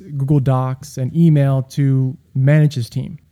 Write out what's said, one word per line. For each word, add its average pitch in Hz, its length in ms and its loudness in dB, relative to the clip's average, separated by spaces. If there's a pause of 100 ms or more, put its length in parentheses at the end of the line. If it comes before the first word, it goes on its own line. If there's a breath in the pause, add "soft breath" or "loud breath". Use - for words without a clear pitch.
(160)
Google 139 240 0
Docs, 131 580 -4
and 127 180 -6
email 139 540 2
to 135 460 -2 (180)
manage 143 400 2
his 120 160 -6
team. 131 280 -10 (140)